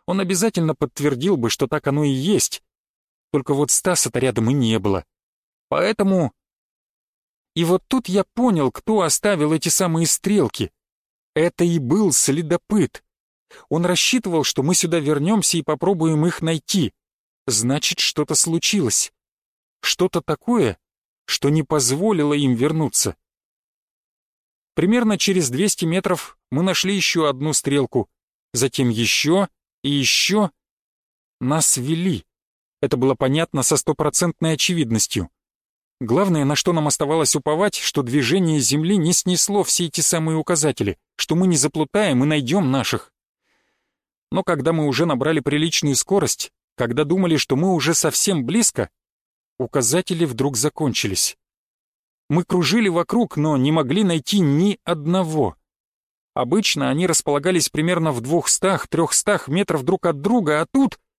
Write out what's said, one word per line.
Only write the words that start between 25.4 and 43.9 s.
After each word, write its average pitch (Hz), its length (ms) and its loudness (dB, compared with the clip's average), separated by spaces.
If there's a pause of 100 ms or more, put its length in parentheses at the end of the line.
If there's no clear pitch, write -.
двести 175 340 -2
метров 175 540 -2 (120)
мы 139 120 0
нашли 190 320 0
еще 165 320 0
одну 143 260 -2
стрелку, 135 560 0 (460)
затем 127 340 0
еще 135 600 0 (340)
и 139 80 -4
еще. 165 600 0 (880)
Нас 147 360 0
вели. 156 480 -2 (560)
Это - 160 0
было 131 180 2
понятно 139 480 0
со 151 140 0
стопроцентной 160 800 -2
очевидностью. 117 760 -2 (720)
Главное, 151 440 2
на 143 120 0
что - 160 0
нам 151 160 0
оставалось 147 480 0
уповать, 156 400 -2
что - 260 -2
движение 147 560 2
Земли 156 380 0
не 170 160 2
снесло 180 500 0
все - 240 -2
эти 160 140 -6
самые 160 360 0
указатели, 147 600 -2 (180)
что - 200 -2
мы 185 100 2
не 175 100 4
заплутаем 151 680 0
и - 20 2
найдем 151 440 0
наших. 131 420 -2 (1200)